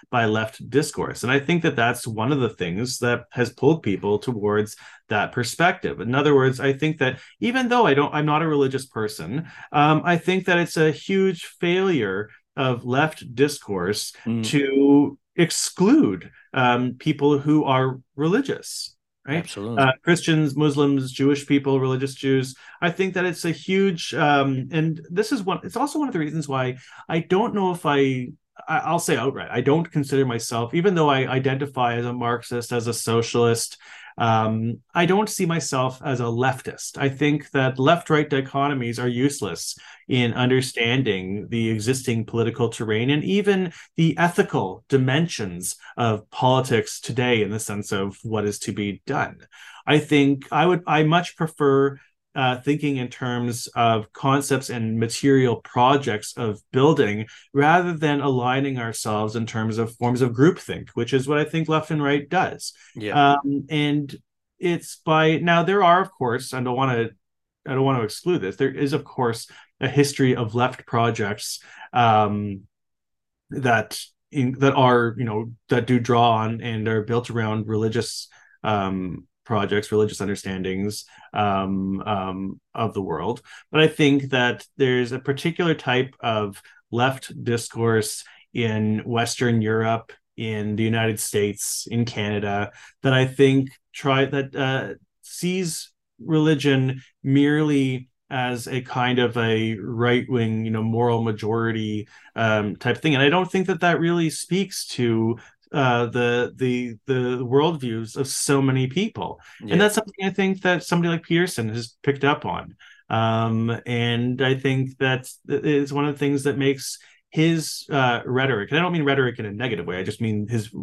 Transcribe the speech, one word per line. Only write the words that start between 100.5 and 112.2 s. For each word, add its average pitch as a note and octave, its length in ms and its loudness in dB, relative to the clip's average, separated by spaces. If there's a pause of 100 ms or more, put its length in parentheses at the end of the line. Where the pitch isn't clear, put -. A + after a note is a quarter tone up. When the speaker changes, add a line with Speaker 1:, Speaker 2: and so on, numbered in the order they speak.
Speaker 1:
you A2+ 60 -4
know, A2 140 -2
moral A#2 380 2
majority, A2 840 -2 (280)
um, G#2+ 400 0
type A#2+ 220 -2
thing. D3+ 160 0
And C3 80 4
I C#3+ 60 6
don't F3 220 2
think F#3+ 160 0
that F#3 140 -2
that F3 200 2
really E3+ 300 0
speaks F#3+ 580 -4
to, A2+ 480 0 (360)
uh, B2 340 2
the, A#2+ 500 0
the, B2 400 -2 (100)
the B2+ 320 -2
worldviews B2+ 800 -2
of C#3 100 -2
so - 340 0
many C3 260 2
people. C3 540 -4 (220)
Speaker 2:
Yeah. - 100 -8
Speaker 1:
And F3 80 6
that's G#3 140 4
something G#3 280 -2
I F#3+ 80 0
think F#3+ 320 0
that F3+ 220 0
somebody E3+ 260 2
like E3 120 -2
Peterson E3 480 0
has A2+ 320 -8
picked C#3 220 0